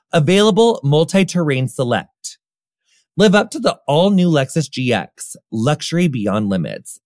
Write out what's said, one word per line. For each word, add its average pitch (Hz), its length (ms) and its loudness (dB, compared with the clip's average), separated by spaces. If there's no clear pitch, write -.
Available 202 680 4
multi-terrain 151 840 0
select. - 720 -6
Live 196 160 4
up 208 160 0
to 294 80 -10
the 233 280 -4
all-new 180 440 2
Lexus 147 400 -2
G 127 240 -2
X. - 420 -8
Luxury 156 560 -2
beyond 104 400 -2
limits. 85 580 -6